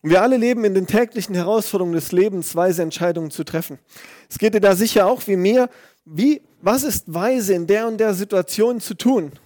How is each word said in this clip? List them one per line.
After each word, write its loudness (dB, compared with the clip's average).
Und -2
wir 6
alle 4
leben 2
in 2
den 0
täglichen -2
Herausforderungen -2
des -4
Lebens, 0
weise 2
Entscheidungen -4
zu -10
treffen. -8
Es -14
geht 0
dir 2
da 6
sicher 2
auch -2
wie 0
mir, 2
wie, 0
was 0
ist -6
weise 0
in -4
der 2
und -6
der 0
Situation -2
zu -10
tun? 0